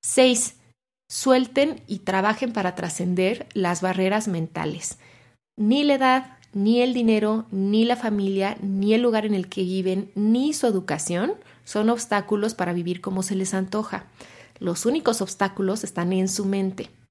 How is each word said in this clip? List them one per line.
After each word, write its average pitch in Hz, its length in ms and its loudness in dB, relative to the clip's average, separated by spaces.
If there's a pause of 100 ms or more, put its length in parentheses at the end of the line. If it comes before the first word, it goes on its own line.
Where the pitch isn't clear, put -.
Seis, 254 540 2 (520)
suelten 262 760 2
y 202 120 -6
trabajen 214 540 0
para 185 220 -2
trascender 185 800 -2
las 175 280 -2
barreras 190 460 0
mentales. 160 720 -6 (600)
Ni 233 240 2
la 285 120 4
edad, 262 420 2 (160)
ni 220 300 4
el 254 100 0
dinero, 220 560 2
ni 202 360 2
la 240 100 2
familia, 202 680 0
ni 196 320 2
el 220 80 4
lugar 220 240 2
en 208 80 0
el 190 160 -2
que 190 140 -4
viven, 185 500 -2
ni 233 400 2
su 262 140 0
educación 185 680 -2 (320)
son 214 240 0
obstáculos 214 640 -2
para 180 180 -4
vivir 175 300 -4
como 190 220 -4
se 190 120 -4
les 190 180 -4
antoja. 190 520 -4 (540)
Los 175 260 -4
únicos 247 360 0
obstáculos 196 640 -4
están 175 300 -4
en 190 160 0
su 196 160 -4
mente. 190 440 -4 (220)